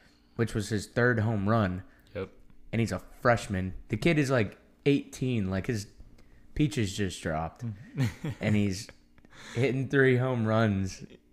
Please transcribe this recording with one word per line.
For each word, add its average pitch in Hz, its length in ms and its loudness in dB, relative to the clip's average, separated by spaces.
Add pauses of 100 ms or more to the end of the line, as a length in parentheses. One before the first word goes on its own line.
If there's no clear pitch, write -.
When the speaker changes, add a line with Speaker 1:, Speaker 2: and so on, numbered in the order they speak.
(360)
Speaker 1:
which 113 180 -2
was 104 140 -2
his 101 180 -2
third 120 340 2
home 104 280 0
run. 95 340 2 (320)
Speaker 2:
Yep. 95 140 -8 (440)
Speaker 1:
And 110 80 0
he's 104 120 0
a 92 60 -4 (220)
freshman. 95 540 0 (140)
The 113 80 -2
kid 156 220 2
is, 135 120 2
like, 113 280 0 (280)
eighteen. 127 640 0
Like, 95 160 -2
his 107 200 -4 (680)
peaches 107 420 0
just 98 260 -4
dropped. 80 420 -6 (320)
Speaker 2:
<laughs> 131 440 -4
Speaker 1:
And 107 160 2
he's 101 320 0 (680)
hitting 127 340 0
three 131 280 6
home 123 300 0
runs 104 580 2 (280)